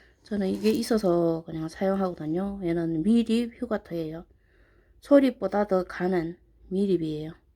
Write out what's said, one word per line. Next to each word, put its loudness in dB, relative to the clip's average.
저는 -2
이게 2
있어서 2
그냥 -6
사용하거든요. -2
얘는 0
미립 2
휴가토예요. -6
소립보다 4
더 2
가는 -2
미립이에요. -2